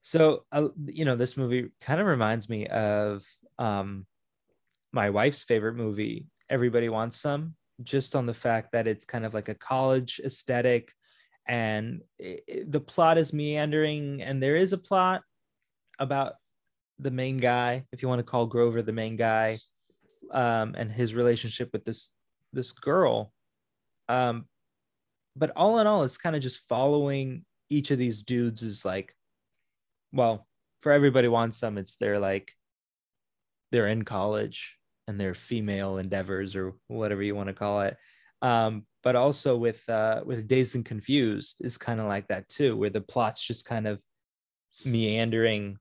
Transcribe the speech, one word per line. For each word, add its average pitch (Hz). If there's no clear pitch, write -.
So, 156
uh, 147
you 151
know, 127
this 120
movie 123
kinda 165
reminds 113
me 107
of, 104
um, 101
my 104
wife's 110
favorite 113
movie, 110
Everybody 120
Wants 113
Some, 151
just 135
on 127
the 120
fact 113
that 113
it's 110
kind 113
of 107
like 107
a 107
college 131
aesthetic 123
and 113
i-, 90
i-, -
the 147
plot 165
is 156
meandering 151
and 135
there 143
is 185
a 185
plot 185
about 139
the 139
main 131
guy, 123
if 127
you 127
wanna 120
call 120
Grover 117
the 110
main 113
guy, 110
um, 113
and 110
his 113
relationship 120
with 107
this, -
this -
girl. 135
Um, 120
but 151
all 214
in 214
all, 202
it's 127
kinda 160
just -
following 139
each 147
of 135
these 117
dudes 120
is 107
like, 95
well, 113
for 151
Everybody 135
Wants 117
Some, 107
it's -
their, 104
like, 98
they're 113
in 110
college 104
and 101
their 95
female 98
endeavors 95
or 92
whatever 104
you 101
wanna 98
call 101
it. -
Um, 113
but 123
also 135
with, 117
uh, 110
with 113
Dazed 131
and 117
Confused 110
is 120
kinda 113
like 101
that 98
too, 131
where 104
the 101
plot's 110
just -
kind 110
of 101
meandering 113